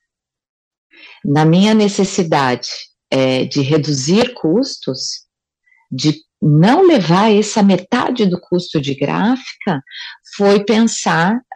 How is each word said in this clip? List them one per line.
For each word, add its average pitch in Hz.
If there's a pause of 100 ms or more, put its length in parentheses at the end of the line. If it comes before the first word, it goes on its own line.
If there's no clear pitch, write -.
(1200)
Na 143
minha 190
necessidade, 175 (400)
é, 131
de 143
reduzir 147
custos, - (680)
de 151 (180)
não 196
levar 208
essa 208
metade 202
do 180
custo 175
de 135
gráfica, 170 (540)
foi 202
pensar, 214 (160)